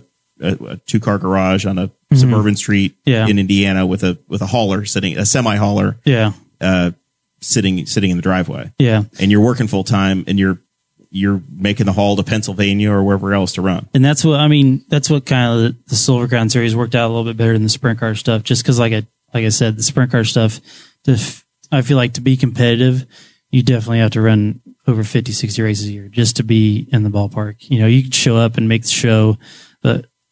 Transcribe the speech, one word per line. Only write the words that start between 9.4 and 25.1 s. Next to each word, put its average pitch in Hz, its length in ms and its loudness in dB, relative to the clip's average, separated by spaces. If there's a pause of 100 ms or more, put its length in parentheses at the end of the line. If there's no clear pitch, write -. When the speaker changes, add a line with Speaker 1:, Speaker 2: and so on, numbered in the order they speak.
Speaker 1:
working 117 240 2
full 98 180 -2
time, 95 440 0
and 101 100 -2
you're, 95 220 0 (500)
you're 98 320 -2 (100)
making 98 360 -2
the 95 60 0
haul 101 240 2
to 101 60 -2
Pennsylvania 104 680 -2
or 98 120 2
wherever 98 300 0
else 98 200 0
to 90 100 -6
run. 92 320 -2
Speaker 2:
And 131 100 4
that's 147 180 0
what, 151 160 2
I 151 80 2
mean, 139 400 2
that's 147 220 -2
what 147 160 0
kind 123 260 0
of 117 80 2 (140)
the, - 160 -18
the - 60 -4
Silver 120 320 0
Crown 117 220 0
series 117 260 0
worked 117 180 -4
out 117 140 0
a 113 40 -2
little 117 120 -2
bit 113 140 -6
better 113 160 2
than 110 100 2
the 107 60 0
sprint 117 300 -2
car 110 140 -2
stuff, 110 300 -2
just - 200 -2
'cause 123 140 2
like 113 160 0
I, 107 140 -4 (260)
like 117 120 -2
I 110 40 2
said, 107 260 0
the 107 80 -6
sprint 123 280 0
car 117 140 2
stuff, 113 360 -2 (440)
the 135 80 4
f-, - 300 -4 (280)
I 135 100 2
feel 135 160 2
like 120 160 0
to - 80 -8
be 131 160 2
competitive, 123 680 2 (440)
you 127 140 2
definitely 117 360 0
have 110 120 2
to 110 100 0
run 107 400 2 (240)
over 110 180 0
fifty, 117 280 -2